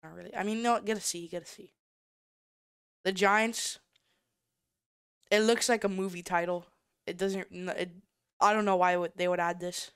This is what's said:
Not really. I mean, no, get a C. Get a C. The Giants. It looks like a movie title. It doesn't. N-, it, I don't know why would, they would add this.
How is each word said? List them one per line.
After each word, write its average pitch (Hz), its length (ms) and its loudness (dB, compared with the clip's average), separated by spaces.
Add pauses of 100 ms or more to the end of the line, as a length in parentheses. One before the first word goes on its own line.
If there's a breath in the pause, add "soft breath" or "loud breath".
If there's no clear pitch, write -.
Not 160 100 -16
really. 175 220 -12
I 180 80 -2
mean, 214 180 -2
no, 233 180 2
get 214 180 -2
a 185 40 -10
C. 170 260 -6
Get 170 160 -8
a - 20 -18
C. - 280 -20 (1300)
The 185 80 0
Giants. 202 680 0 (1500)
It 208 120 4
looks 226 280 2
like 226 140 2
a 202 60 2
movie 185 340 -6
title. 175 420 -2 (400)
It 180 120 -6
doesn't. 190 340 -2
N-, 180 180 -8
it, 180 220 -4 (480)
I 208 140 6
don't 214 120 2
know 190 120 4
why 180 180 6
would, 175 200 0
they 175 120 0
would 180 120 2
add 175 200 -2
this. 180 360 -8